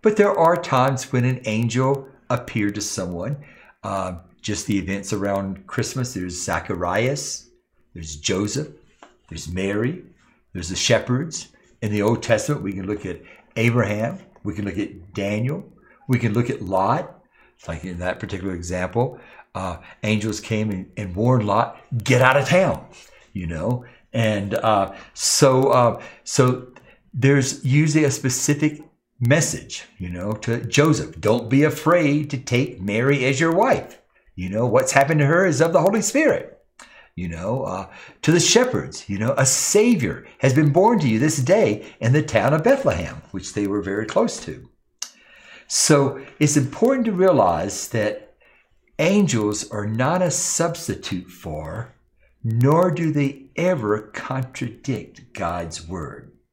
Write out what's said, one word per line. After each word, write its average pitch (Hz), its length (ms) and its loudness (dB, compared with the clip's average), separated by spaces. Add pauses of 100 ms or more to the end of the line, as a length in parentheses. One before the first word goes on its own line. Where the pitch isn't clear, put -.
But 214 140 2
there 202 220 4
are 165 180 6
times 131 560 0
when 123 120 2
an 127 220 0
angel 120 600 0 (220)
appeared 104 460 -2
to 104 40 -6
someone. 95 580 -6 (440)
Uh, 92 360 -6 (220)
just - 260 -6
the 101 120 0
events 98 340 -4
around 98 540 -4
Christmas, - 480 -6
there's 90 260 -8
Zacharias, 95 1080 -4 (440)
there's 78 220 -12
Joseph, 95 520 -4 (600)
there's 80 200 -12
Mary, 104 560 -4 (480)
there's 85 160 -10
the 90 80 -6
shepherds. 131 720 -2 (340)
In 107 80 -4
the 104 120 -2
Old 113 200 0
Testament, 117 400 0
we 90 100 -6
can 92 140 -8
look - 180 -6
at 90 160 -10 (360)
Abraham, 113 600 0 (260)
we 104 100 -6
can 98 100 -6
look 95 140 -6
at - 340 -10
Daniel, 110 520 -4 (440)
we 123 100 2
can 110 140 0
look 120 160 0
at - 140 -6
Lot. 98 600 -2 (360)
It's - 80 -20
like 82 180 -10
in 90 140 -10
that 90 220 -4
particular 98 340 -6
example, 90 640 -4 (360)
uh, 92 240 -8 (260)
angels 107 340 0
came 107 320 -2
and, 95 260 -8
and 92 200 -8
warned 117 300 2
Lot, 104 340 0 (240)
"Get 123 180 4
out 131 140 6
of 131 100 4
town," 175 400 2 (460)
you 90 140 -8
know? 90 380 -4 (280)
And, 104 420 0
uh, 104 400 2 (200)
so, 135 560 4
uh, 120 320 2 (220)
so 123 440 0 (440)
there's 135 520 2
usually 147 400 4
a 135 60 4
specific 147 720 -2 (360)
message, 139 680 0 (140)
you 87 120 -8
know, 90 220 -6
to 117 320 -4
Joseph, - 560 2
"Don't 113 280 2
be 139 160 4
afraid 151 680 2
to 139 80 -6
take 123 420 -2
Mary 123 440 0
as 135 160 0
your 165 140 2
wife. - 460 0 (340)
You 92 160 -6
know, 113 160 0
what's 123 260 2
happened 147 280 4
to 139 60 4
her 175 200 4
is 147 160 2
of 165 100 2
the 180 80 6
Holy 220 220 2
Spirit." - 500 0 (600)
You 87 140 -6
know, 87 340 -6
uh, 92 260 -8 (320)
to 151 100 0
the 165 100 4
shepherds, 190 680 2
you 98 100 -4
know, 113 200 -2
"A 135 80 2
Savior 202 800 2 (140)
has 139 120 4
been 147 180 6
born 196 280 4
to 147 100 2
you 110 100 2
this 147 200 2
day 131 480 2 (120)
in 120 140 2
the 151 100 4
town 117 300 2
of 156 100 2
Bethlehem," 127 680 0
which 95 240 -12
they 104 120 -2
were 101 140 -2
very 98 240 -4
close 208 360 -2
to. - 280 -14 (1000)
So 139 540 2 (180)
it's 147 200 2
important 240 480 0
to 214 60 -2
realize 101 760 2
that - 460 -4 (640)
angels 143 720 0
are 104 160 -4
not 131 340 0
a 175 100 2
substitute - 1000 -4
for, 76 640 -10 (500)
nor 143 460 4
do 156 200 -2
they 139 360 -2 (100)
ever 123 560 -2
contradict - 1200 -8
God's 85 560 -8
word. - 440 -12 (200)